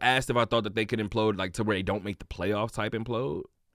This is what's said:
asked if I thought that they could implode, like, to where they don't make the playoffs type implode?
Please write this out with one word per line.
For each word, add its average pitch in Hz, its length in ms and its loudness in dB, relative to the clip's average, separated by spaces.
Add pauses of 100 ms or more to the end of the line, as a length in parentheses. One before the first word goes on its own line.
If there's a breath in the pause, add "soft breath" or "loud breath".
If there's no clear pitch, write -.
asked 127 300 4
if 120 40 0
I 120 100 4
thought 117 180 2
that 104 100 -4
they 110 140 0
could 117 100 -2
implode, 107 400 2
like, 92 160 -4
to 113 100 -2
where 104 140 2
they 95 60 -2
don't 98 200 -2
make 101 140 -6
the - 80 -14
playoffs 104 460 -2
type 110 220 -4
implode? 120 500 -4 (320)